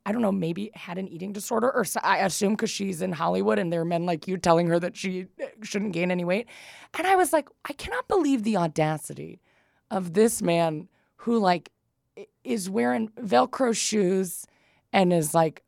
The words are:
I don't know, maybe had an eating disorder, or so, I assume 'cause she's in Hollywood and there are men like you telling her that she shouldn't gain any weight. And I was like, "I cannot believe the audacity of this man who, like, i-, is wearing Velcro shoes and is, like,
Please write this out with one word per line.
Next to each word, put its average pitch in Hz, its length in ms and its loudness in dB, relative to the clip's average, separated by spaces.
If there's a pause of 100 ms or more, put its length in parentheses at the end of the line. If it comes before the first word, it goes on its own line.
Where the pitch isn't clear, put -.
I 202 80 -2
don't 240 80 -2
know, 208 100 2
maybe 190 420 -4
had - 240 -12
an 190 120 -6
eating 185 240 -10
disorder, 226 360 -2
or 247 140 0
so, - 180 -4
I 180 180 2
assume 196 360 0
'cause 208 140 -2
she's 190 320 -6
in 185 100 -2
Hollywood 185 480 0
and 170 140 -2
there 170 80 0
are 165 40 -2
men 170 200 -2
like 170 200 -4
you 185 120 -4
telling 170 300 4
her 170 120 2
that 170 160 -4
she 185 300 -6 (380)
shouldn't 208 280 -4
gain 175 200 -2
any 180 120 -2
weight. 190 240 -2 (500)
And 330 80 -2
I 381 120 4
was 359 160 4
like, 311 160 0 (160)
"I - 80 -10
cannot 494 340 -8
believe 285 360 2
the 214 120 2
audacity 156 840 -2 (500)
of 185 220 -4
this 220 280 4
man 170 460 0 (300)
who, 233 220 0
like, 180 340 0 (440)
i-, 196 80 -16 (200)
is 214 240 -4
wearing 233 400 0 (100)
Velcro 247 560 2
shoes 190 680 0 (480)
and 185 180 6
is, 160 220 2
like, 160 340 2